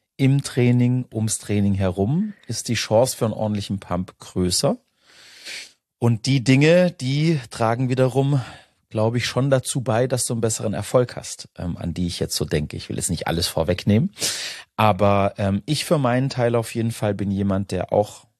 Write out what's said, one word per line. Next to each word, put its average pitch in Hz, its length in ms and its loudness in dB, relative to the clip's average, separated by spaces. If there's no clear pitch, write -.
im 139 260 4
Training, 123 720 2
ums 110 260 -2
Training 101 340 0
herum, 98 600 0
ist - 200 -8
die 117 80 -2
Chance 117 420 2
für 123 80 -2
einen 107 80 -2
ordentlichen 104 460 -4
Pump 90 400 -6
größer. 92 580 -2
Und 117 260 0
die 135 180 2
Dinge, 156 480 6
die 147 480 0
tragen 117 400 0
wiederum, 131 520 2
glaube 113 280 0
ich, 117 80 -2
schon 135 240 -2
dazu 131 320 0
bei, 117 240 0
dass 127 220 -2
du 127 80 -4
einen 113 60 -4
besseren 113 340 -2
Erfolg 123 400 0
hast, - 420 -14
ähm, 87 200 -6
an 82 180 -6
die 90 100 -2
ich 82 140 -6
jetzt - 160 -4
so - 100 -2
denke. 76 320 -2
Ich - 120 -14
will - 80 -6
jetzt - 120 -4
nicht - 180 -4
alles 82 200 -2
vorwegnehmen, 101 640 0
aber, 101 640 2
ähm, 98 260 0
ich 151 200 -4
für 170 120 2
meinen 131 320 0
Teil 120 260 0
auf 117 200 -2
jeden 113 160 0
Fall 104 240 -2
bin 101 160 -2
jemand, 98 400 0
der 92 200 -2
auch - 360 0